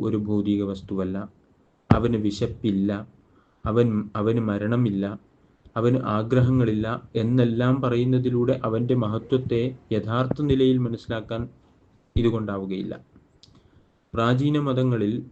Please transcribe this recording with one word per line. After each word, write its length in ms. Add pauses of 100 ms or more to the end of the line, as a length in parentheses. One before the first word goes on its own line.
ഒരു 180
ഭൗതിക 440
വസ്തുവല്ല, 520 (720)
അവന് 320
വിശപ്പില്ല, 680 (760)
അവൻ, 260 (240)
അവന് 300
മരണമില്ല, 600 (720)
അവന് 240 (100)
ആഗ്രഹങ്ങളില്ല 760 (280)
എന്നെല്ലാം 680
പറയുന്നതിലൂടെ 840
അവൻ്റെ 320
മഹത്വത്തെ 680 (280)
യഥാർത്ഥ 520
നിലയിൽ 360
മനസ്സിലാക്കാൻ 640 (720)
ഇതുകൊണ്ടാവുകയില്ല. 800 (1200)
പ്രാചീന 440
മതങ്ങളിൽ 540 (200)